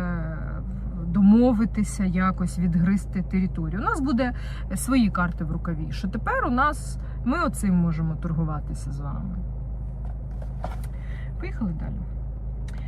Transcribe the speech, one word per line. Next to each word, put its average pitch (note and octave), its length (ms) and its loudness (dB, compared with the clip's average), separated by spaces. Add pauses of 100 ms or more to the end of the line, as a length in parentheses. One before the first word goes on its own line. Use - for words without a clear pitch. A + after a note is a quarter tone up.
(1080)
домовитися, G#3 1000 6
якось F#3 540 0
відгризти F3 640 2
територію. F3+ 580 0
У C4+ 40 -2
нас G#4+ 160 0
буде C4 320 2 (420)
свої A#3+ 360 4
карти F3 340 0
в D3+ 80 -2
рукаві, D#3+ 380 -2
що - 180 -2
тепер A4 380 0
у D4+ 40 0
нас, - 480 0 (260)
ми C4+ 140 2
оцим G#3 360 2
можемо D#3+ 400 2
торгуватися D#3 760 -2
з C#3 80 -6
вами. F3 360 -4 (2000)
Поїхали A#3 300 -4
далі. - 280 -6 (880)